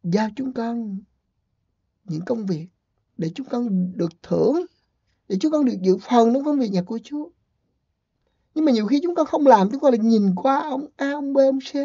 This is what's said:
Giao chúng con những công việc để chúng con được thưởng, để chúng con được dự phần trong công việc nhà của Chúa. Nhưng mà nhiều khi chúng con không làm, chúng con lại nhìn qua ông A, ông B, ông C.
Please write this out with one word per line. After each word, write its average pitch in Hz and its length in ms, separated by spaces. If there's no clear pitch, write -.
Giao 202 340
chúng 262 160
con 226 460
những 165 200
công 220 220
việc 170 220
để 165 180
chúng 262 160
con 196 460
được 170 260
thưởng, 185 340
để 196 120
chúng 311 120
con 302 120
được 220 180
dự 185 160
phần 233 360
trong 277 100
công 294 140
việc 233 120
nhà 180 120
của 220 200
Chúa. 294 260
Nhưng 311 100
mà 285 80
nhiều 214 140
khi 285 160
chúng 349 120
con 311 120
không 302 200
làm, 277 240
chúng 269 100
con 285 120
lại 233 60
nhìn 214 360
qua 262 260
ông 285 260
A, 277 160
ông 277 200
B, 269 60
ông 269 220
C. - 140